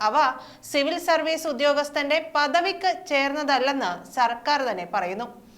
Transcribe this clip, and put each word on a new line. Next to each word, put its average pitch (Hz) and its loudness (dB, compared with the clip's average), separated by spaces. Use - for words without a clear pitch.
അവ 226 0
സിവിൽ 302 0
സർവീസ് 320 0
ഉദ്യോഗസ്ഥന്റെ 285 2
പദവിക്ക് 349 2
ചേർന്നതല്ലെന്ന് 277 0
സർക്കാർ 247 2
തന്നെ 185 -4
പറയുന്നു. 196 -4